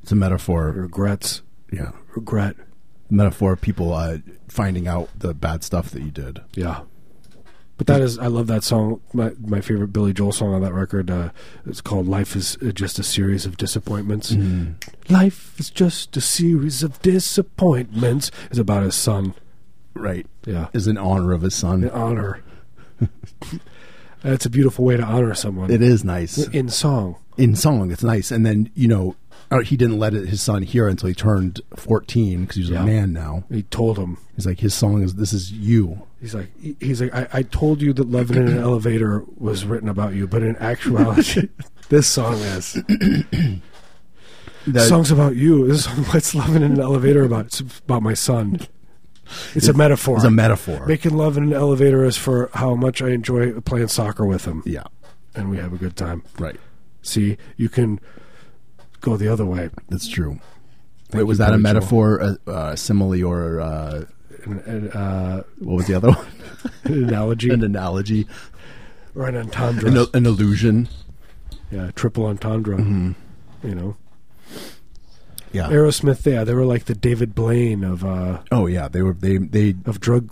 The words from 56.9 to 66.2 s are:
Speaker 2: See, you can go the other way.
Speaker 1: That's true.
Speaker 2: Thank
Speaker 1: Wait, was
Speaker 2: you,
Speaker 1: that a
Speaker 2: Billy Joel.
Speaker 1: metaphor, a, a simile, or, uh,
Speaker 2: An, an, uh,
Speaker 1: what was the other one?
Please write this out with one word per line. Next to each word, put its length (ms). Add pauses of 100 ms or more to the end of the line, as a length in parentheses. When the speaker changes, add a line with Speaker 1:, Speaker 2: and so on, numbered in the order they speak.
Speaker 2:
See, 340 (200)
you 120
can 320 (1000)
go 160
the 120
other 160
way. 260 (200)
Speaker 1:
That's 180
true. 320 (680)
Speaker 2:
Thank 100
Speaker 1:
Wait, 40
was 140
Speaker 2:
you, 60
Speaker 1:
that 100
a 40
Speaker 2:
Billy 40
Joel. 120
Speaker 1:
metaphor, 440 (280)
a, 60
a 240
simile, 480
or, 360
uh, 440 (400)
Speaker 2:
An, 160
an, 320
uh, 500 (160)
Speaker 1:
what 180
was 100
the 80
other 180
one? 140 (280)